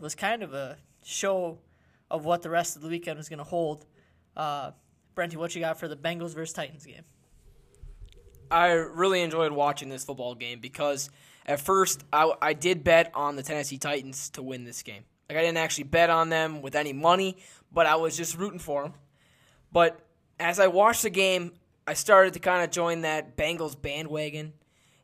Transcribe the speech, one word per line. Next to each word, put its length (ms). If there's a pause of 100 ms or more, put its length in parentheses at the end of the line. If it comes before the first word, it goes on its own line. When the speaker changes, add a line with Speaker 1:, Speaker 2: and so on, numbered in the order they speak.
Speaker 1:
was 140
kind 280
of 100
a 260 (260)
show 540 (520)
of 140
what 160
the 80
rest 260
of 60
the 80
weekend 280
was 120
gonna 160
hold. 400 (500)
Uh, 360 (440)
Brenty, 220
what 180
you 60
got 180
for 80
the 80
Bengals 380
versus 180
Titans 340
game? 200 (1500)
Speaker 2:
I 200
really 500
enjoyed 320
watching 340
this 160
football 320
game 240
because 500 (360)
at 160
first 500
I, 300
I 120
did 300
bet 300
on 240
the 60
Tennessee 340
Titans 540
to 120
win 220
this 160
game. 220 (260)
Like, 80
I 40
didn't 180
actually 260
bet 240
on 180
them 340
with 140
any 160
money, 460 (340)
but 140
I 100
was 220
just 200
rooting 220
for 240
'em. 100 (800)
But 340 (320)
as 220
I 80
watched 360
the 60
game, 440 (340)
I 60
started 400
to 60
kinda 280
join 340
that 340
Bengals 460
bandwagon. 720 (500)